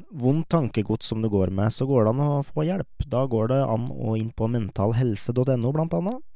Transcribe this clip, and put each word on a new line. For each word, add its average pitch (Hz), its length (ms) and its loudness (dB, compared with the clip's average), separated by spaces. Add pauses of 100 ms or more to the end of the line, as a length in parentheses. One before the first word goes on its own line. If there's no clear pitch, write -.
(140)
vondt 143 360 0
tankegods 113 580 0
som 110 160 -2
du 110 60 2
går 95 200 2
med, 101 220 0
så 135 160 -2
går 131 160 4
det 107 60 4
an 123 100 0
å 143 260 0
få 156 220 -2
hjelp. - 420 -4
Da 127 160 0
går 110 220 0
det 131 200 2
an 113 200 -2
å 113 280 -4
inn 110 160 -2
på 113 160 -2
mentalhelse 113 840 0
dot 127 160 2
N 123 160 2
O 131 60 2
blant 156 180 0
annet. 180 320 -2 (140)